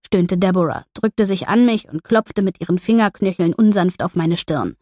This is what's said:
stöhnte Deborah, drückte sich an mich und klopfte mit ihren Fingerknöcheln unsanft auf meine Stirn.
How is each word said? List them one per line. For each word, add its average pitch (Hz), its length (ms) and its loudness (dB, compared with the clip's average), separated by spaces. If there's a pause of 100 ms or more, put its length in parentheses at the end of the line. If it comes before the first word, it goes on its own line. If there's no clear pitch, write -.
stöhnte 180 320 0
Deborah, 180 560 0
drückte 220 320 -2
sich 190 240 -4
an 240 160 4
mich 226 240 -2
und 156 160 -10
klopfte 220 360 0
mit 190 200 -2
ihren 180 180 -2
Fingerknöcheln 196 760 0
unsanft 202 480 2
auf - 140 -4
meine 170 220 0
Stirn. 120 440 -4